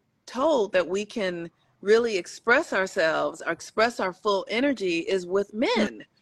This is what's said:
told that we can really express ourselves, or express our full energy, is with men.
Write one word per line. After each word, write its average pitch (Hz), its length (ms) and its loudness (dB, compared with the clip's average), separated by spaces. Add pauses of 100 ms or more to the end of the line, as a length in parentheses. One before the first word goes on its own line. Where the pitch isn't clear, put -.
(260)
told 254 480 0
that 175 140 2
we 196 180 -2
can 175 440 -6 (320)
really 220 360 4
express 240 560 0
ourselves, 160 720 0
or 165 60 -2
express 220 480 -2
our 190 120 -2
full 196 380 -2
energy, 208 520 0
is 180 260 -2
with 196 260 -2
men. 233 500 0 (180)